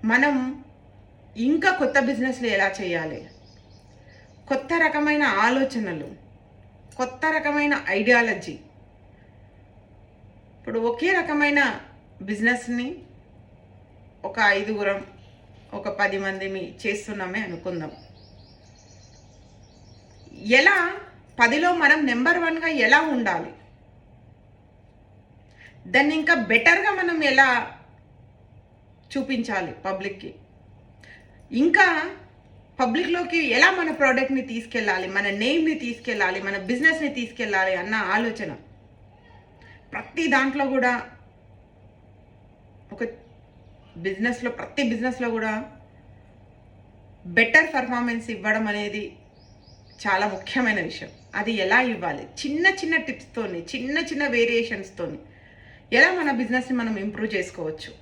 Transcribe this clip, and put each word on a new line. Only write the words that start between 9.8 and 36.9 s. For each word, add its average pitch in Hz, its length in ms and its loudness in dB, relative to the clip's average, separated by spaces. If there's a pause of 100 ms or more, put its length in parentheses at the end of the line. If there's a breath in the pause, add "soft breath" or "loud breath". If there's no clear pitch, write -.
ఇప్పుడు 226 260 -6
ఒకే 233 320 0
రకమైన 294 500 2 (600)
బిజినెస్ని 240 680 -2 (1400)
ఒక 190 140 -6 (200)
ఐదుగురం, 202 420 -2 (760)
ఒక 208 140 -8 (140)
పది 196 240 0
మంది 190 220 -6
మీ 190 160 -6 (180)
చేస్తున్నామే 202 600 -6
అనుకుందాం. 175 520 -8 (2750)
ఎలా 381 180 6 (600)
పదిలో 294 360 4
మనం 311 320 4
నెంబర్ 269 380 2
వన్గా 330 260 -2 (160)
ఎలా 285 160 6 (140)
ఉండాలి, 185 360 -2 (2250 loud breath)
దాన్ని 285 280 4
ఇంకా 320 220 4 (140)
బెటర్గా 392 420 4
మనం 349 300 -2
ఎలా 269 260 6 (1600)
చూపించాలి 226 600 -2 (120)
పబ్లిక్కి, 190 460 -6 (1200 loud breath)
ఇంకా 339 340 6 (960)
పబ్లిక్లోకి 330 600 0 (100)
ఎలా 254 220 6
మన 349 200 -2
ప్రోడక్ట్ని 262 500 2
తీసుకెళ్ళాలి, 220 680 -4
మన 196 200 -2 (140)
నేమ్ని 311 420 2
తీసుకెళ్ళాలి, 208 580 -4
మన 196 160 -6 (120)
బిజినెస్ని 302 400 0